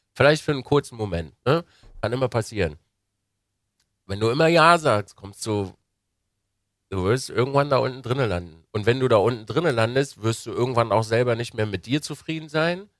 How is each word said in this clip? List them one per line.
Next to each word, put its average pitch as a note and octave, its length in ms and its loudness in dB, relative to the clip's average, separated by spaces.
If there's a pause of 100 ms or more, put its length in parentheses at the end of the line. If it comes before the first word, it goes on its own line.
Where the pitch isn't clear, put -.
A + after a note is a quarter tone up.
(140)
Vielleicht D3 300 4
für D#3 80 -2
einen C3+ 140 -6
kurzen C#3 320 -2
Moment, F2 360 -6 (120)
ne? D#3+ 180 0 (380)
Kann G#2+ 100 -4
immer C3 160 -2
passieren. G2+ 500 -4 (1300)
Wenn G2 140 -8
du A2 100 2
immer D3+ 180 4
Ja E3+ 300 6
sagst, A2+ 380 0
kommst - 300 -16
du, G#2 280 -4 (1160)
du F#2+ 160 -2
wirst B2 240 0
irgendwann C#3 400 2
da C3+ 80 4
unten B2+ 240 -2
drinnen B2+ 260 -2
landen. F2 440 -6
Und G#2+ 140 -4
wenn A#2+ 140 2
du C3 80 2
da A#2 80 4
unten A2 300 2
drinnen C#3 280 -2
landest, A#2 480 0
wirst A2+ 240 -4
du A2+ 60 -10
irgendwann A#2 400 0
auch A2 120 2
selber A#2 320 0
nicht A#2 180 -8
mehr G#2+ 120 -2
mit G2 200 -6
dir C#3+ 160 -2
zufrieden D#3 480 -10
sein. E3+ 400 -4 (100)